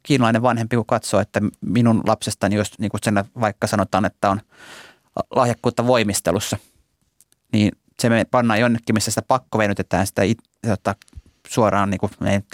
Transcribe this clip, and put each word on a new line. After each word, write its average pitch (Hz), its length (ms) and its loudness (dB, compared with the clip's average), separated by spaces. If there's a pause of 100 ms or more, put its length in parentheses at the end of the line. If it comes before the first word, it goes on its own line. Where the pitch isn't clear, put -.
kiinalainen 117 400 2
vanhempi, 117 340 0
kun 113 100 0
katsoo, 107 340 0
että - 200 -4 (200)
minun 117 460 2
lapsestani, 104 500 -2
jos 104 220 -4
niinku 104 240 -4
sen 101 220 0 (160)
vaikka 107 260 -2
sanotaan, 104 380 0
että 98 260 -2
on 101 100 -2 (920)
lahjakkuutta 120 560 -2
voimistelussa, 107 680 0 (960)
niin 107 200 2 (260)
se 120 100 0
me 113 220 2
pannaan 117 300 2
jonnekin, 117 340 0
missä 110 160 -2
sitä 107 120 -4
pakkovenytetään 101 840 0
sitä - 160 -2
it-, 104 200 0 (260)
tota, 101 260 -2 (540)
suoraan, 101 420 2
niinku, 98 200 -4 (160)
ei 101 140 0 (140)